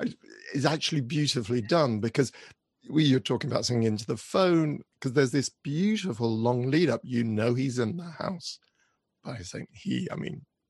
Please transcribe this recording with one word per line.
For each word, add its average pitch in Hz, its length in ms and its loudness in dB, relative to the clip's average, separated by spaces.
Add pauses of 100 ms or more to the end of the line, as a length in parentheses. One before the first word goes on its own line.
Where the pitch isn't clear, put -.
(540)
it's 139 120 0
actually 151 360 0
beautifully 123 600 0
done 120 380 2
because 117 320 0 (580)
we, 156 140 4
you're 131 160 6
talking 127 320 -4
about 120 140 -2
singing 120 180 0
into 107 240 0
the 113 100 -4
phone, 165 640 2 (180)
'cause 127 140 -4
there's 135 180 4
this 139 180 2
beautiful 151 880 -2
long 123 360 0
lead 156 180 4
up. 117 140 0
You 120 200 0
know 113 300 2
he's 127 240 -2
in 117 200 0
the 170 120 -10
house. - 480 -8 (680)
By 123 140 -10
saying - 340 -10
he, - 400 -4
I - 40 -8
mean - 280 -8 (260)